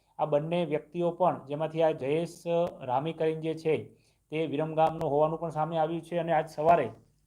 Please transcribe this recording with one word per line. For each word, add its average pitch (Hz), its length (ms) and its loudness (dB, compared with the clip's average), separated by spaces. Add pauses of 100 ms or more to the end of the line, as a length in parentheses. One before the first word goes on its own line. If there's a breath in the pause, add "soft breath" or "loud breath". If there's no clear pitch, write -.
(180 soft breath)
આ 156 60 0
બંને 156 400 0
વ્યક્તિઓ 165 460 -2
પણ, 170 380 0
જેમાંથી 156 340 -2
આ 160 80 6
જયેશ, 156 560 -2
અ, 170 380 0
રામી 135 280 0
કરીને 160 280 -2
જે 160 140 -2
છે 156 300 0 (460 soft breath)
તે 156 160 -2
વિરમગામનો 156 640 0
હોવાનું 156 320 2
પણ 170 100 -4
સામે 156 260 -2
આવ્યું 160 260 0
છે. 175 160 -6
અને 165 140 -2
આજ 156 160 2
સવારે 151 420 4 (360)